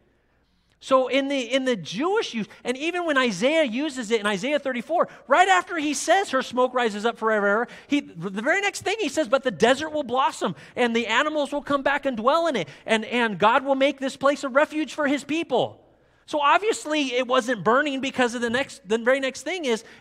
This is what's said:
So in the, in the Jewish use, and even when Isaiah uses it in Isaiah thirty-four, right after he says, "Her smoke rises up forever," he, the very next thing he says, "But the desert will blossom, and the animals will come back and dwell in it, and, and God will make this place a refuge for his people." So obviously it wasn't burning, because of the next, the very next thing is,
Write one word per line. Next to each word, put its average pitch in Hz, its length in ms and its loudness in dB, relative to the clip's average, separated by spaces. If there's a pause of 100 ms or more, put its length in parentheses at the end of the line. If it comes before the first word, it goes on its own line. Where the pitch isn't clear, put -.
(800)
So 262 260 2
in 269 220 0
the, 277 100 0
in 254 260 -2
the 247 120 0
Jewish 285 580 -4
use, 220 140 -6 (160)
and 254 140 -4
even 339 260 -4
when 302 120 0
Isaiah 254 460 2
uses 254 480 -4
it 226 100 0
in 202 60 -2
Isaiah 214 320 0
thirty-four, 277 480 -2 (220)
right 330 180 6
after 370 300 2
he 302 160 -2
says, 381 380 0
"Her 262 120 0
smoke 254 320 0
rises 214 300 0
up 226 140 -2
forever," 214 500 2 (180)
he, 285 140 0
the 190 420 -8
very 339 200 0
next 392 180 -4
thing 392 200 -2
he 294 100 -2
says, 311 180 -2
"But 262 160 0
the 254 80 -2
desert 247 380 2
will 302 120 -2
blossom, 254 540 -2 (180)
and 233 220 0
the 233 100 -2
animals 294 460 0
will 285 100 -4
come 277 200 -2
back 285 240 0
and 269 100 -2
dwell 294 320 2
in 277 80 0
it, 170 120 -4 (160)
and, 220 200 2
and 220 340 -2
God 233 260 4
will 269 120 2
make 277 240 0
this 269 160 -4
place 277 260 2
a 277 60 -4
refuge 302 460 0
for 302 120 0
his 277 180 0
people." 240 540 -2 (480)
So 302 140 -2
obviously 302 760 2
it 254 120 0
wasn't 240 360 0
burning, 269 380 2
because 247 340 -2
of 247 60 -6
the 240 80 -2
next, - 400 -4
the 214 80 0
very 247 240 2
next 262 220 -6
thing 339 220 -6
is, 233 200 -2 (160)